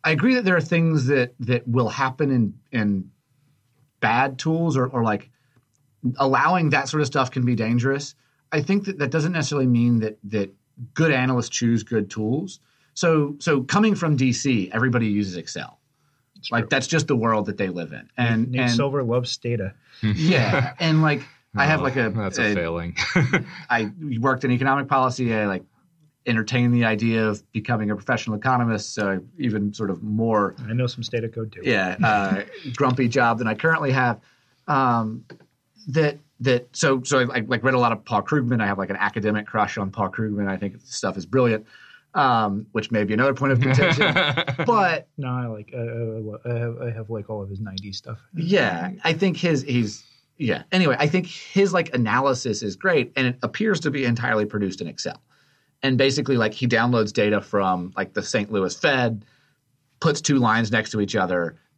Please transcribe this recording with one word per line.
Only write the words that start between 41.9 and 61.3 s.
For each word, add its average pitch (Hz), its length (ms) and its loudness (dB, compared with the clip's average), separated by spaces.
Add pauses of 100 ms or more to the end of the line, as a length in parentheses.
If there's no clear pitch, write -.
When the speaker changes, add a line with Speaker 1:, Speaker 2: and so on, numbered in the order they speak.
Speaker 1:
um, 110 580 2
which 110 200 -4
may 107 120 2
be 104 100 -2
another 131 200 2
point 135 180 0
of 123 80 4
contention. 135 540 4
Speaker 3:
<laughs> 151 520 0
Speaker 1:
But 190 420 0 (100)
Speaker 2:
No, 135 100 -6
I 127 200 -4
like, 107 280 -12
I, 120 40 -8
I, 113 760 -6
I 117 40 -4
have, 117 220 -6
I 120 100 -6
have, 110 180 -10
like, 107 200 -8
all 107 120 -8
of 98 80 -10
his 98 100 -10
nineties 95 380 -10
stuff. - 220 -14 (140)
Speaker 1:
Yeah, 123 580 0 (120)
I 165 100 0
think 175 240 0
his, 151 260 0
he's, 120 400 -2 (340)
yeah. - 340 -2
Anyway, 170 280 4
I 151 80 4
think 180 180 0
his, - 480 0
like, 175 220 0
analysis 123 640 0
is 101 140 -6
great, 170 400 0
and 131 120 2
it 123 140 -2
appears 196 400 0
to 151 100 0
be 135 140 -2
entirely 117 400 0
produced 101 360 -4
in 85 60 -6
Excel. - 320 -10 (640)
And 131 140 2
basically, 131 400 2
like, 107 160 2
he 127 140 -2
downloads 113 440 2
data 104 300 2
from, 92 560 0
like, 95 160 -6
the - 80 -4
Saint 104 300 -4
Louis 98 240 -2
Fed, 123 500 0 (760)
puts 156 220 0
two 143 160 2
lines 113 340 2
next 110 200 -2
to 107 100 -2
each 101 140 -2
other, 90 420 0 (200)